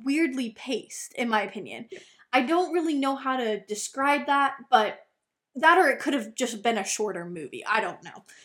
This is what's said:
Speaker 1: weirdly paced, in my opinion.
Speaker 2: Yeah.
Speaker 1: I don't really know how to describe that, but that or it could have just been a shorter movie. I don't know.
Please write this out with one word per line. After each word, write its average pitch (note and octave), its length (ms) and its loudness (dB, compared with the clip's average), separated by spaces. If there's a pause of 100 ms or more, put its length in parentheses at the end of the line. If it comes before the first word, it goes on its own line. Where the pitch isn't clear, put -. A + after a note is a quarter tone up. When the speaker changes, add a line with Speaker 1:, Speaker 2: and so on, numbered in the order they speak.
Speaker 1:
weirdly C4 460 0
paced, - 640 -10
in A#3+ 160 -4
my G#3+ 140 2
opinion. G3 460 -10
Speaker 2:
Yeah. - 120 -16 (320)
Speaker 1:
I C4 100 4
don't E4 300 2
really E4 220 0
know C4+ 200 0
how C4 220 -4
to G#3+ 240 -2
describe C#4 640 -2
that, C#4 300 2 (160)
but G#3+ 340 2 (480)
that D#4+ 240 6
or E4+ 100 8
it B3+ 120 0
could C#4 140 -2
have A3 200 -4
just A#3 300 -4
been A#3 140 2
a G3+ 60 -2
shorter F#3 400 -4
movie. E3 400 -10
I A3 160 2
don't F3+ 220 -6
know. - 220 -18 (200)